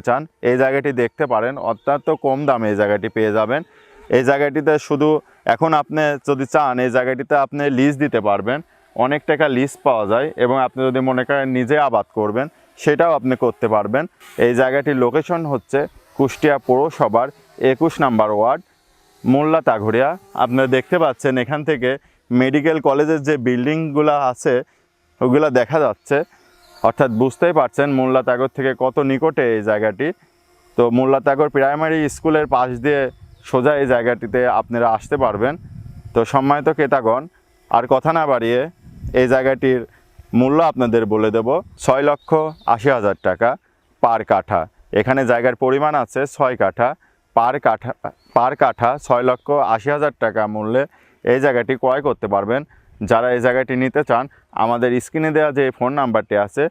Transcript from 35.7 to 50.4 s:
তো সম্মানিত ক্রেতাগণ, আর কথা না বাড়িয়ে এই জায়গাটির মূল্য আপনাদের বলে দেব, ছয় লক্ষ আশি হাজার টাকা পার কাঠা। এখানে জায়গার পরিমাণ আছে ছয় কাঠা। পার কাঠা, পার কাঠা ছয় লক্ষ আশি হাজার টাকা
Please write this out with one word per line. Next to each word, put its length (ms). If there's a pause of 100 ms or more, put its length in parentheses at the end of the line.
তো 60 (140)
সম্মানিত 340 (100)
ক্রেতাগণ, 460 (480)
আর 120 (100)
কথা 240
না 140
বাড়িয়ে 300 (580)
এই 140
জায়গাটির 480 (580)
মূল্য 200 (120)
আপনাদের 320 (100)
বলে 220
দেব, 140 (340)
ছয় 260
লক্ষ 200 (440)
আশি 220
হাজার 220 (100)
টাকা 220 (540)
পার 180 (100)
কাঠা। 300 (380)
এখানে 220 (100)
জায়গার 320
পরিমাণ 300 (100)
আছে 180 (140)
ছয় 260
কাঠা। 280 (460)
পার 200 (100)
কাঠা, 260 (440)
পার 260
কাঠা 280 (160)
ছয় 240
লক্ষ 180 (280)
আশি 200
হাজার 180 (100)
টাকা 180 (140)